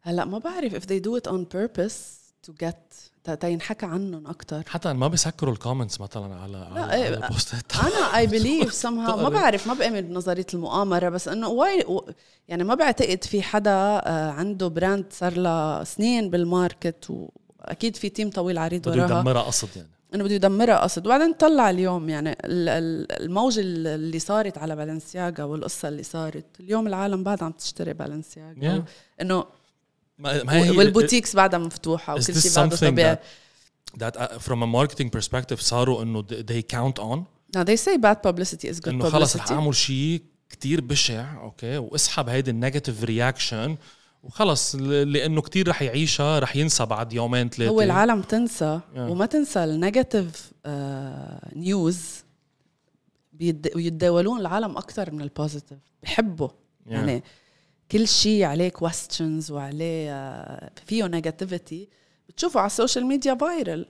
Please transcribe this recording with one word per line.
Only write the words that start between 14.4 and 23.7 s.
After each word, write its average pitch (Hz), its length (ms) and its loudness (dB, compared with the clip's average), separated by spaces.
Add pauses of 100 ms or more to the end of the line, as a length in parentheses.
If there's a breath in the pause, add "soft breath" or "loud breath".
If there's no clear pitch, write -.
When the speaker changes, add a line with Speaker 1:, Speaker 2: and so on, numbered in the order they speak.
Speaker 1:
براند 185 440 0
صار 180 260 -2
له 165 460 0
سنين 220 460 0
بالماركت، 175 800 0
وأكيد - 840 -8
في 208 140 -6
تيم 208 200 -4
طويل 180 280 -2
عريض 165 320 -2
Speaker 2:
بده 127 140 4
Speaker 1:
وراها. 175 160 2
Speaker 2:
يدمرها 123 220 2
قصد 113 340 -2
يعني. 82 140 -16 (260)
Speaker 1:
إنه 202 80 0
بده 202 120 2
يدمرها 202 440 6
قصد. 175 280 0
وبعدين 302 260 4
طلع 302 360 6
اليوم 180 400 0
يعني 151 220 -2
ال-، 170 380 -2
ال-، 165 540 -2
الموجة 214 380 0
ال-، 170 260 -2